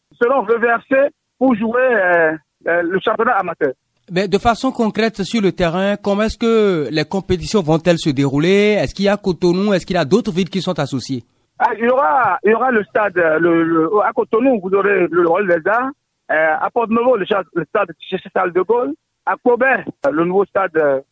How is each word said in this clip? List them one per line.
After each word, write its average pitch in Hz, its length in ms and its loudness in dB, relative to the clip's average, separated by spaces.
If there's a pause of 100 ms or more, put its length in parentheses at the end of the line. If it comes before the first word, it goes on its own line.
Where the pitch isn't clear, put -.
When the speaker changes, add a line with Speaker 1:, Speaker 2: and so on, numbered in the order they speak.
(140)
Speaker 1:
seront 240 300 0
reversées 233 680 0 (280)
pour 262 160 2
jouer, 226 280 -2
euh, 180 560 2 (300)
euh, 170 160 0
le 180 180 -2
championnat 226 320 0
amateur. 170 400 -2 (360)
Speaker 2:
Mais 185 200 -2
de 190 80 0
façon 240 340 0
concrète 214 520 -2
sur 226 180 -2
le 185 100 2
terrain, 185 460 -2
comment 202 260 -2
est-ce 214 140 -4
que 208 520 2
les 151 140 -2
compétitions 185 580 -2
vont-elles 160 380 2
se 165 100 -2
dérouler ? 160 680 2
Est-ce 135 160 -4
qu'il 196 100 -4
y 196 40 4
a 208 80 0
Cotonou ? 185 560 0
Est-ce 175 120 -2
qu'il 180 120 -2
y - 20 2
a 156 60 0
d'autres 202 260 0
villes 180 180 -2
qui 190 120 -4
sont 175 180 -4
associées ? 131 440 -6 (360)
Speaker 1:
Ah, 240 180 0
il 220 60 -4
y 233 60 2
aura, 254 560 0
il 208 60 4
y - 20 4
aura 247 180 0
le 214 140 0
stade, 202 320 -2
euh, 160 220 2
le, 165 240 2
le, 165 260 0 (140)
à 226 100 -2
Cotonou, 233 500 0
vous 190 100 -2
aurez 190 380 2
le 170 160 2
Royal 175 340 0
des 180 80 -2
Arts. 247 220 0 (400)
Euh, 156 280 2
à 196 120 -4
Porto 226 220 -2
Novo, 240 240 2
le 180 80 -2
cha-, 196 180 -2 (100)
le 170 120 -4
stade 196 260 -4 (420)
Charles 185 200 -2
de 185 80 0
Gaulle. 240 320 -2 (320)
À 190 160 -2
Kobe, 240 220 2
euh, 202 480 -2
le 160 140 0
nouveau 185 180 0
stade, 185 320 -4
euh, 143 240 2 (120)